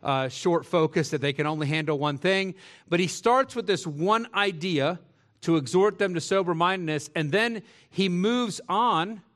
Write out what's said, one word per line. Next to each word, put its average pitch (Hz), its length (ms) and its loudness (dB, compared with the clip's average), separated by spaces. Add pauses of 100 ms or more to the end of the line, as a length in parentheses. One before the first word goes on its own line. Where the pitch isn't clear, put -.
uh, 135 240 -2
short-focused 160 840 0
that 139 100 -2
they 143 100 0
can 147 140 -2
only 151 220 -2
handle 151 300 -2
one 143 200 -2
thing, 190 380 0 (340)
but 170 100 2
he 180 80 2
starts 254 480 2
with 220 120 -6
this 190 200 -2
one 190 460 0
idea 175 680 0 (420)
to 165 140 2
exhort 180 420 2
them 196 160 0
to 165 80 -2
sober-mindedness, 175 960 0
and 151 160 -2
then 220 300 0 (280)
he 190 200 0
moves 214 580 0
on 202 540 0 (140)